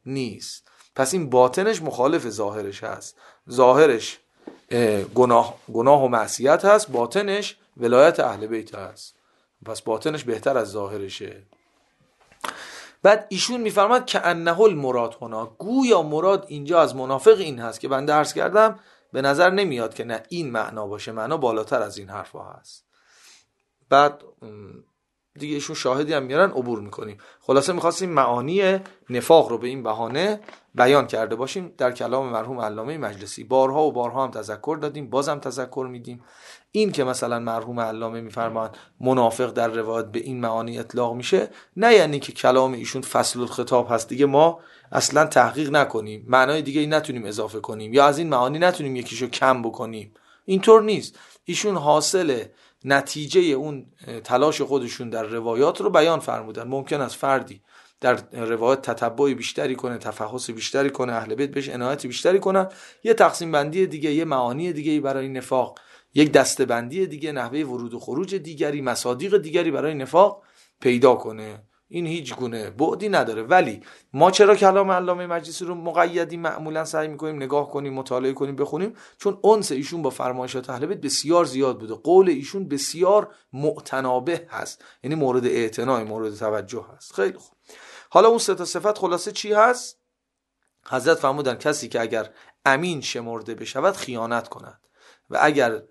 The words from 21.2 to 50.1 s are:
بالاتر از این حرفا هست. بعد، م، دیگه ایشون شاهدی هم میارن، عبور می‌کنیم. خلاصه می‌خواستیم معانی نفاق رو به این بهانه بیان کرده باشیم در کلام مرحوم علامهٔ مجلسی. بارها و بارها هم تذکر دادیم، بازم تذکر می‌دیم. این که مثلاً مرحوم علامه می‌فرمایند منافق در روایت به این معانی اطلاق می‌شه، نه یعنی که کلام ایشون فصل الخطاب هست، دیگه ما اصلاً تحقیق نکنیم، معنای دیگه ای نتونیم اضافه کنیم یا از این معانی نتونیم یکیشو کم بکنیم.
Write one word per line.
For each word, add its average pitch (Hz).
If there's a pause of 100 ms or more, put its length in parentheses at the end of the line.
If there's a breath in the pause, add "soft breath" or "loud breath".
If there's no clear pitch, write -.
بالاتر 117
از 104
این 98
حرفا 98
هست. - (1040 soft breath)
بعد، 143 (180)
م، 117 (920)
دیگه 147
ایشون 147
شاهدی 143
هم 139
میارن، 151
عبور 120
می‌کنیم. 104 (240 soft breath)
خلاصه 135
می‌خواستیم 170
معانی 156 (300 loud breath)
نفاق 131
رو 120
به 120
این 131
بهانه 120 (360 loud breath)
بیان 127
کرده 110
باشیم 147
در 127
کلام 127
مرحوم 117
علامهٔ 110
مجلسی. 104
بارها 131
و 147
بارها 120
هم 127
تذکر 107
دادیم، 147
بازم 143
تذکر 131
می‌دیم. 120 (480 loud breath)
این 208
که 139
مثلاً 123
مرحوم 117
علامه 113
می‌فرمایند 113 (220 loud breath)
منافق 123
در 117
روایت 113
به 107
این 127
معانی 117
اطلاق 117
می‌شه، 151 (260 loud breath)
نه 226
یعنی 156
که -
کلام 131
ایشون 120
فصل 123
الخطاب 120
هست، 113
دیگه 135
ما 156 (320 loud breath)
اصلاً 143
تحقیق 135
نکنیم، 107
معنای 131
دیگه 139
ای 151
نتونیم 147
اضافه 107
کنیم 110
یا 139
از 147
این 165
معانی 135
نتونیم 170
یکیشو 117
کم 127
بکنیم. 113 (320 soft breath)